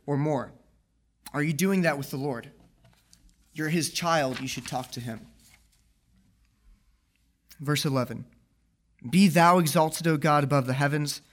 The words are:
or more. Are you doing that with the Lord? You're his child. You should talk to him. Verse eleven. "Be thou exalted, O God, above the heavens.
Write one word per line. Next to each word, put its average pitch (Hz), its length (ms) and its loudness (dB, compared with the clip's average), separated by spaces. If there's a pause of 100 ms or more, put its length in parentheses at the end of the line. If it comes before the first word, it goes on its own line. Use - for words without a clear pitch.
or 143 100 -2
more. 139 360 -2 (800)
Are 147 100 -2
you 156 100 0
doing 185 300 0
that 151 160 0
with 135 120 -10
the 147 60 -8
Lord? 131 360 -8 (1000)
You're 156 180 -4
his 165 200 0
child. 147 500 0
You 131 60 -8
should 131 220 -10
talk 127 240 -8
to 123 80 -12
him. 117 260 -12 (2250)
Verse 143 260 -2
eleven. 127 420 -2 (840)
"Be 190 200 6
thou 170 300 6
exalted, 160 480 0
O 160 100 4
God, 147 280 2
above 135 220 0
the 127 80 -2
heavens. 143 480 -2 (100)